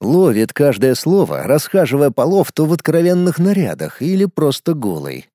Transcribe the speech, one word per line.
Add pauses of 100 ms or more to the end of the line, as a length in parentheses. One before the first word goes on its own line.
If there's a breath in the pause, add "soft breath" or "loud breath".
ловит
каждое
слово,
расхаживая
по
лофту
в
откровенных
нарядах
или
просто
голой,